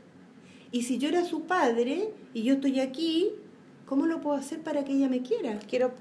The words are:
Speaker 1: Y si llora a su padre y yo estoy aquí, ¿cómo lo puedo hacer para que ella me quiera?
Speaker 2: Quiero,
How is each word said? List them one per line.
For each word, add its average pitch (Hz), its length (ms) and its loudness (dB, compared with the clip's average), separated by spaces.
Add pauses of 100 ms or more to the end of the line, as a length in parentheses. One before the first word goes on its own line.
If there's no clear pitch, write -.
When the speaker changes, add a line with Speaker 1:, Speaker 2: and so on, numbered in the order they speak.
(720)
Speaker 1:
Y 240 100 -2
si 247 160 -2
llora 330 220 2
a 349 40 2
su 330 220 -4
padre 302 640 2 (220)
y 226 100 -4
yo 262 120 4
estoy 269 260 2
aquí, 330 500 0 (560)
¿cómo 285 200 2
lo 330 140 0
puedo 285 160 0
hacer 311 240 -6
para 294 240 -2
que 277 80 -6
ella 269 160 4
me 254 140 0
quiera? 269 360 -2 (100)
Speaker 2:
Quiero, 247 220 2 (100)